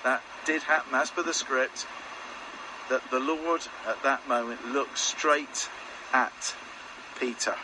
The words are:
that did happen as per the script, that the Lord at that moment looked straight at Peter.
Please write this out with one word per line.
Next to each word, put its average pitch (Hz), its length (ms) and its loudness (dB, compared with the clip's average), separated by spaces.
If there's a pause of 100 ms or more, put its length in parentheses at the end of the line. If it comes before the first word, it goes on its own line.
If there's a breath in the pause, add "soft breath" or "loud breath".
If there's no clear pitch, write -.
that 127 180 4 (240)
did 156 160 2
happen 143 320 2
as 151 160 4
per 175 120 -2
the 160 120 0
script, - 520 2 (1000)
that 127 220 2
the 127 100 4
Lord 160 480 2 (180)
at 110 160 -2
that 135 240 2
moment 117 460 0
looked 135 240 0
straight - 720 2 (460)
at - 400 2 (640)
Peter. 117 440 0